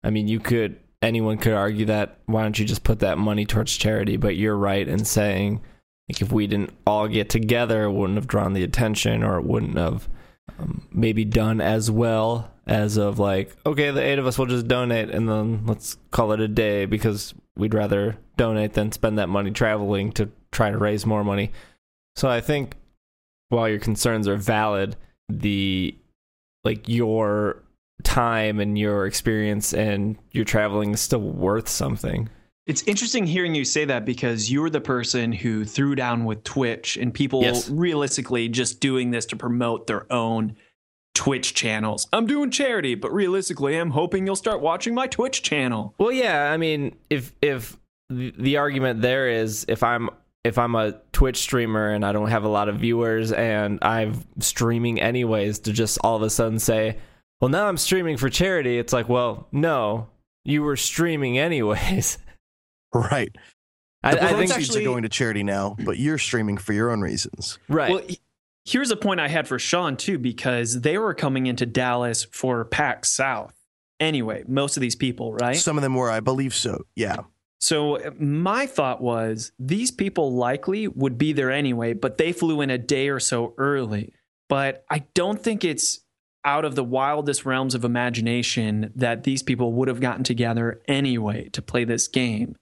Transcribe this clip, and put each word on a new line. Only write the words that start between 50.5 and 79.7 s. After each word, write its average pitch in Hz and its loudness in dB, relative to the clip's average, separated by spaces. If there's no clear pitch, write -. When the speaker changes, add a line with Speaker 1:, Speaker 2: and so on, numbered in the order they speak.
Speaker 1:
I'm 120 2
a 110 2
Twitch 131 4
streamer 110 0
and 104 0
I 101 0
don't 107 0
have 110 2
a - 2
lot 104 2
of 101 -2
viewers 113 2
and 107 0
I'm 110 0
streaming 117 0
anyways, 110 0
to 110 -2
just 110 0
all 113 4
of 107 0
a 110 0
sudden 113 0
say, 110 0
"Well, 127 4
now 202 2
I'm 185 -2
streaming 170 0
for 127 0
charity," 156 2
it's 120 -2
like, 117 0
"Well, 120 0
no, 117 0
you 147 0
were 147 0
streaming 147 0
anyways." 139 0
<laughs> - -18
Speaker 3:
Right. 120 0
Speaker 1:
I, 147 6
Speaker 3:
The - 4
Speaker 1:
I - 4
think 185 4
Speaker 3:
proceeds 135 0
Speaker 2:
actually 117 0
Speaker 3:
are - 0
going 123 0
to 113 -2
charity 107 0
now, 101 -2
but 113 -4
you're 147 0
streaming 107 0
for 101 -4
your 110 2
own 113 -2
reasons. - -6
Speaker 1:
Right. 147 0
Speaker 2:
Well, 190 2
he, 180 -10
here's 254 0
a - 2
point 190 0
I 147 0
had 151 0
for 127 -4
Sean, 160 0
too, 196 -2
because 120 -2
they 151 2
were 208 -2
coming 131 0
into 123 -2
Dallas 120 -2
for 120 -2
pax - -2
South 135 -4
anyway, 131 -2
most 139 -2
of 143 -2
these 120 -2
people, 120 -4
right? 120 0
Speaker 3:
Some 156 0
of 147 0
them 131 0
were, 127 2
I 110 0
believe 131 0
so, - -4
yeah. 104 -2
Speaker 2:
So, 147 2
uh, - -8
my 170 0
thought 139 -2
was, 113 -2
these 202 -2